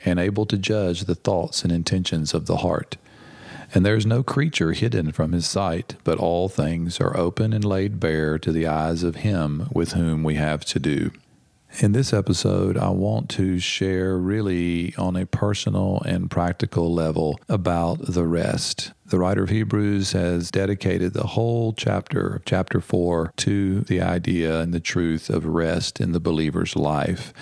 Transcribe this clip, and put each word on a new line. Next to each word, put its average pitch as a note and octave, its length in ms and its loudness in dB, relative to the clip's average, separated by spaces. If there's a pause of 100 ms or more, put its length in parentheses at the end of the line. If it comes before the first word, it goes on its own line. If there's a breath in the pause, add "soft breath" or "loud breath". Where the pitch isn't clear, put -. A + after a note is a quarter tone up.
and F2 160 2
able G2+ 280 0
to G#2 100 0
judge F#2+ 480 0
the - 100 -2
thoughts - 480 0
and E2+ 80 2
intentions E2+ 600 0
of E2 120 -2
the E2+ 120 0
heart. - 400 -2 (760 loud breath)
And F2+ 100 6
there G#2+ 120 4
is A2 100 2
no A#2+ 160 2
creature C#3 520 0
hidden F#2+ 380 0
from D#2+ 200 0
his F2 160 0
sight, F2+ 560 -2
but E3 160 2
all F2 280 2
things E2 540 -2
are F2+ 160 0
open F#2+ 340 0
and G#2 140 0
laid G2 340 0
bare D#2 380 2
to E2 140 0
the D#2+ 160 0
eyes D#2+ 340 0
of E2+ 160 0
him D#2+ 560 0
with E2+ 200 0
whom D#2+ 300 0
we D#2 120 0
have D2+ 300 -2
to - 140 -2
do." - 320 0 (680)
In G#2 120 4
this C3 220 2
episode, F#2+ 640 2
I G2 140 0
want G#2 400 0
to F#2 280 0
share F#2 580 0
really F2+ 800 0
on F#2 200 -2
a F#2 80 -2
personal G2 800 0
and F2+ 240 -2
practical E2+ 640 0
level D#2+ 440 0 (120)
about E2+ 560 0
the F2 200 0
rest. - 680 -2 (160)
The F#2 120 0
writer F#2+ 240 2
of E2+ 80 -2
Hebrews G#2 640 0
has F2 360 0
dedicated F#2+ 640 0
the - 140 -2
whole A2+ 460 0
chapter, G2 680 -2
chapter F#2 380 0
four, E2+ 560 0
to G2+ 440 0
the F2+ 200 0
idea F2 600 0
and E2+ 120 -2
the E2+ 60 0
truth E2 500 0
of D#2+ 160 0
rest E2 560 0
in E2+ 100 0
the E2+ 80 2
believer's D#2+ 560 0
life. D2+ 560 0 (100)